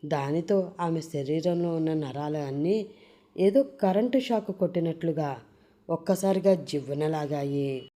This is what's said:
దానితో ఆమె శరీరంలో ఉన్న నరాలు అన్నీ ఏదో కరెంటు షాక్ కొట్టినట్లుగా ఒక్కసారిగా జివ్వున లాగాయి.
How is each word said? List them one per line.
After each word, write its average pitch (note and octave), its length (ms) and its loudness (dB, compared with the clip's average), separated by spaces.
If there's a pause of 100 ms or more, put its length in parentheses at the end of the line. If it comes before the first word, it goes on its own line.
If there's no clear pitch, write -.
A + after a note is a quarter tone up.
దానితో D#3+ 760 0
ఆమె E3 200 0
శరీరంలో E3 760 0
ఉన్న D#3+ 200 0
నరాలు D3 420 -4
అన్నీ D3+ 500 0 (520)
ఏదో G3+ 240 6
కరెంటు A#3+ 560 2
షాక్ A3 340 -2
కొట్టినట్లుగా E3 880 -2 (520)
ఒక్కసారిగా F#3+ 640 2
జివ్వున C#3+ 520 -4
లాగాయి. C#3+ 840 -2 (100)